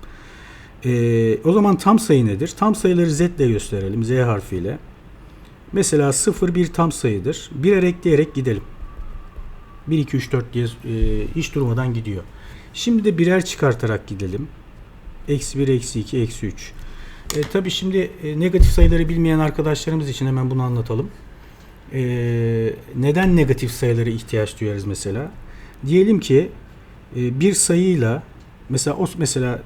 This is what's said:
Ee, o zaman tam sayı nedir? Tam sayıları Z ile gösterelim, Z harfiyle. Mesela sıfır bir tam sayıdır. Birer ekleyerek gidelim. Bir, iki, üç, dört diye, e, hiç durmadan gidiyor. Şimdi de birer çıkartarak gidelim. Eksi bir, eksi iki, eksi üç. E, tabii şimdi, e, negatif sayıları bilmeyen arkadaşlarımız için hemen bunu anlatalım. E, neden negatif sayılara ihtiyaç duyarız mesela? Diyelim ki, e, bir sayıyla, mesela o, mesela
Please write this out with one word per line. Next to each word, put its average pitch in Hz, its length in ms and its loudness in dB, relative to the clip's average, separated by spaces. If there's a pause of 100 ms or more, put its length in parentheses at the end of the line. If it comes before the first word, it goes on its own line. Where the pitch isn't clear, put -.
(840)
Ee, 117 600 2
o 165 80 4
zaman 202 240 4
tam 208 220 4
sayı 135 280 4
nedir? 104 300 -2
Tam 208 180 2
sayıları 175 360 2
Z 147 100 0
ile 170 280 2
gösterelim, 104 560 -2
Z 113 60 -2
harfiyle. 117 680 -2 (920)
Mesela 147 400 2
sıfır 175 420 0
bir 175 120 2
tam 165 260 0
sayıdır. 107 600 -4
Birer 180 280 4
ekleyerek 170 520 2
gidelim. 123 280 -2 (1200)
Bir, 156 120 0
iki, 139 180 -2
üç, - 160 -4
dört 123 220 -2
diye, 120 100 0
e, 110 600 0 (100)
hiç 160 180 -4
durmadan 123 400 0
gidiyor. 104 280 -6 (520)
Şimdi 226 300 0
de 190 140 2
birer 175 260 4
çıkartarak 120 600 -2
gidelim. 98 420 -6 (800)
Eksi 139 300 -4
bir, 139 100 2
eksi 120 320 0
iki, 127 180 -4
eksi 113 280 -4
üç. - 260 -10 (640)
E, 151 40 -2
tabii 185 300 -2
şimdi, 185 400 -2 (120)
e, 151 180 -4
negatif 175 300 6
sayıları 165 380 6
bilmeyen 165 300 2
arkadaşlarımız 156 720 -2
için 131 180 -4
hemen 131 240 0
bunu 127 120 -2
anlatalım. 123 480 -2 (800)
E, 131 100 -4 (920)
neden 170 400 4
negatif 131 340 2
sayılara 117 400 0
ihtiyaç 110 500 -4
duyarız 104 240 -4
mesela? 101 460 -6 (560)
Diyelim 185 340 4
ki, 151 280 4 (680)
e, 123 240 -2
bir 190 120 6
sayıyla, 170 720 2 (460)
mesela 131 280 -2
o, 190 100 0 (120)
mesela 127 480 -2